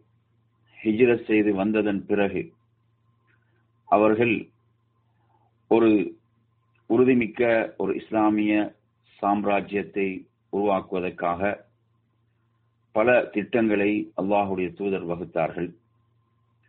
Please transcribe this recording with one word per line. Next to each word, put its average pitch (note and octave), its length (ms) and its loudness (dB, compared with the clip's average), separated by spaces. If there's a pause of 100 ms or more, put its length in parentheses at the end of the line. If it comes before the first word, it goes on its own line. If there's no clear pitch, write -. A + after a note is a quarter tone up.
(840)
ஹிஜ்ரத் A#2 400 2
செய்து G#2+ 300 2
வந்ததன் G#2 520 0
பிறகு G2 460 -2 (1300)
அவர்கள் G#2+ 640 2 (1200)
ஒரு A2 480 4 (720)
உறுதிமிக்க A#2 880 2
ஒரு F#2+ 200 -4
இஸ்லாமிய G#2+ 800 0 (480)
சாம்ராஜ்யத்தை G2 1040 -2 (260)
உருவாக்குவதற்காக F#2 1120 -2 (1300)
பல A2+ 320 4
திட்டங்களை G#2+ 920 -2
அல்லாஹுடைய F#2+ 560 -2
தூதர் F#2+ 340 -6
வகுத்தார்கள். E2+ 680 -6 (960)